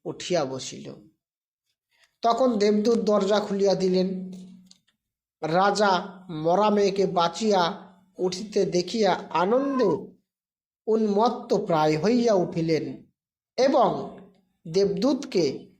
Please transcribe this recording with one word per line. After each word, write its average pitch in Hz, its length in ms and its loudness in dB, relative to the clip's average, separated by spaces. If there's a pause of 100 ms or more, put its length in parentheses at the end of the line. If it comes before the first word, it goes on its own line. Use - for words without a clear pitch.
উঠিয়া 165 400 -4
বসিল। 131 500 -12 (1300)
তখন 233 360 2
দেবদূত 208 400 4
দরজা 202 420 2
খুলিয়া 196 340 0
দিলেন। 185 580 -2 (1120)
রাজা 190 880 0
মরা 175 400 2
মেয়েকে 202 360 2
বাঁচিয়া 180 800 0 (320)
উঠিতে 185 480 -2
দেখিয়া 180 460 0 (180)
আনন্দে 220 840 0 (720)
উন্মত্ত 220 680 0
প্রায় 156 440 0
হইয়া 233 360 2
উঠিলেন 165 720 -2 (500)
এবং 220 640 0 (500)
দেবদূতকে 170 960 -2 (140)